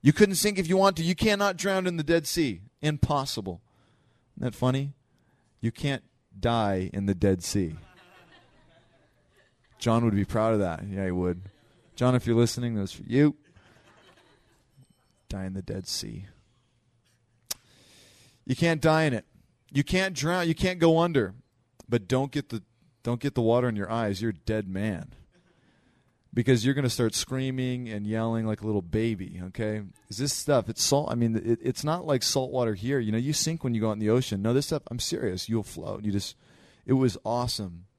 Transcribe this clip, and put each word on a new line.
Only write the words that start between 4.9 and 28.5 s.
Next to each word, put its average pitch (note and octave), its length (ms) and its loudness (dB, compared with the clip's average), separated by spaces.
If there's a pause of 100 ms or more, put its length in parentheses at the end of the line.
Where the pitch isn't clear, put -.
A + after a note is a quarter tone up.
You A#2 120 -2
can't C#3 320 -4 (340)
die G2+ 540 0
in G2 140 -2
the G2 80 2
Dead F#2 280 4
Sea. E2+ 320 -2 (2000)
John A#2 260 2
would A2 100 2
be G2 100 2
proud A2+ 300 0
of G#2+ 60 2
that. F2+ 280 -2
Yeah, G2 180 -4
he F#2 40 -2
would. F2+ 320 -2 (540)
John, B2+ 180 2
if B2 120 0
you're A2+ 100 2
listening, A#2+ 400 2
that's G2 160 -4
for - 100 -16
you. C#3+ 320 4 (1900)
Die F#2+ 160 -6
in F#2+ 100 -8
the F#2+ 80 -6
Dead F#2 260 -8
Sea. - 380 -8 (2250)
You B2+ 100 -2
can't E3 260 2
die D#3+ 240 4
in D3 80 2
it. A2+ 120 -4 (460)
You C#3 120 2
can't F#3 320 0
drown. E3+ 320 0
You D#3+ 80 2
can't F#3 240 0
go E3 200 6
under. C#3+ 360 2 (540)
But A2 180 0
don't C3 240 0
get - 200 -6
the, A2 120 -8 (400)
don't A#2+ 180 -4
get C#3 140 -2
the B2 80 2
water A#2+ 260 4
in A2 80 -2
your G2+ 140 -4
eyes. G#2+ 320 -2
You're A2+ 80 0
a G2 40 -4
dead G#2+ 340 -4
man. F#2+ 440 -4 (1200)
Because A#2+ 300 4
you're C3+ 100 4
gonna C3 160 0
start A#2 240 0
screaming B2+ 760 -4
and G#2 180 -6
yelling A2+ 400 -2
like G#2+ 140 -2